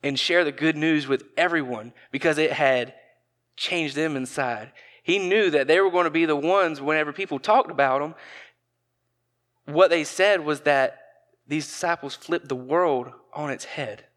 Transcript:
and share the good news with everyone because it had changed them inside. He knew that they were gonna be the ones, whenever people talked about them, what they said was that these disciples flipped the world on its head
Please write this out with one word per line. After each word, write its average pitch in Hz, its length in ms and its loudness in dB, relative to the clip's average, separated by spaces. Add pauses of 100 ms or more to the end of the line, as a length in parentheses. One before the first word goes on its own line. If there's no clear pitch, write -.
and 139 160 -4
share 175 260 2
the 147 80 -2
good 156 240 0
news 151 300 0
with 135 180 0 (120)
everyone 131 560 -2 (180)
because 147 280 0
it 156 140 2
had 135 420 0 (640)
changed 156 380 -4
them 151 220 -2
inside. 127 560 -6 (300)
He 185 160 0
knew 190 320 2
that 139 180 2
they 170 120 6
were 196 100 4
gonna 175 200 2
be 165 140 2
the 156 120 2
ones, 165 440 0
whenever 151 320 -2
people 165 260 -6
talked 220 320 2
about 139 300 2
them, 156 140 -6 (1500)
what 160 260 4
they 165 120 2
said 185 420 2
was 147 180 -2
that 139 360 2 (480)
these 147 200 -4
disciples 165 500 -6
flipped 160 320 -6
the 135 80 -4
world 131 560 -2 (200)
on 151 180 -8
its - 140 -10
head - 420 -12 (100)